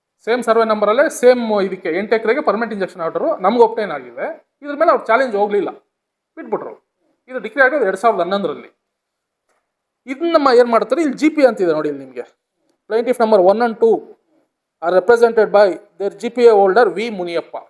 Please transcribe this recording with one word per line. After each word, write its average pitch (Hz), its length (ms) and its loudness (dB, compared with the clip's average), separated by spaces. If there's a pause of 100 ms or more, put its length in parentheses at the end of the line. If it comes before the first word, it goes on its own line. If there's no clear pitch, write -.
(260)
ಸೇಮ್ 233 180 -2
ಸರ್ವೆ 226 220 2
ನಂಬರಲ್ಲೇ 214 440 0
ಸೇಮ್ 233 520 0
ಇದಕ್ಕೆ 185 360 -6
ಎಂಟು 208 180 -2
ಎಕರೆಗೆ 226 260 -2
ಪರ್ಮನೆಂಟ್ 226 320 -4
ಇಂಜೆಕ್ಷನ್ 185 280 -8
ಆರ್ಡರ್ 170 400 -6
ನಮ್ಗೆ 226 220 0
ಒಬ್ಟೈನ್ 214 280 -6
ಆಗಿದೆ. 143 580 -12 (120)
ಇದ್ರ 285 120 -12
ಮೇಲೆ 320 180 0
ಅವ್ರು 254 140 -2
ಚಾಲೆಂಜ್ 233 300 -2
ಹೋಗ್ಲಿಲ್ಲ, 202 340 -2 (640)
ಬಿಟ್ಬಿಟ್ರು. 202 520 -12 (400)
ಇದು 247 120 -12
ಡಿಕ್ಲೇರ್ 254 280 0
ಆಗೋದು 285 180 -2
ಎರಡ್ 190 120 -2
ಸಾವಿರದ 214 220 0
ಹನ್ನೊಂದರಲ್ಲಿ. 170 580 -6 (1300)
ಇದನ್ನ 311 260 -2
ನಮ್ಮ 285 200 4
ಏನ್ 240 140 6
ಮಾಡ್ತಾರೆ, 226 340 0
ಇಲ್ಲಿ 294 160 -2
ಜಿ 311 120 2
ಪಿ 302 160 2
ಅಂತಿದೆ 208 260 0
ನೋಡಿ, 151 180 -2
ಇಲ್ಲಿ 139 160 -10
ನಿಮ್ಗೆ 123 320 -16 (520)
plaintiff 233 360 0
number 196 260 6
one 214 140 -2
and 226 180 -2
two 220 120 4 (880)
are 180 160 2
represented 226 520 4
by 202 200 6
their - 460 -10
ಜಿ 240 120 -8
ಪಿ 240 140 0
ಎ 233 60 8
holder 196 440 4
ವಿ 214 160 -6
ಮುನಿಯಪ್ಪ. 175 480 -8 (120)